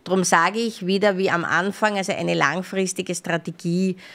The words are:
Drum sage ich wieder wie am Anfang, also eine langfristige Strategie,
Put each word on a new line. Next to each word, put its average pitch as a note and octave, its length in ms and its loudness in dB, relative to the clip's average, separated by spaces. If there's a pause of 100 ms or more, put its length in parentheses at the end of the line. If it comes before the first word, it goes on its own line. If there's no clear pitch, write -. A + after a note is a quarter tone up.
Drum F#3 220 2
sage F3+ 340 4
ich A3+ 280 -4
wieder G3 300 2
wie F#3+ 140 0
am E3+ 140 0
Anfang, F#3+ 520 0
also F#3+ 160 -2
eine E3+ 220 -2
langfristige F3+ 800 -2
Strategie, F3 800 -2 (180)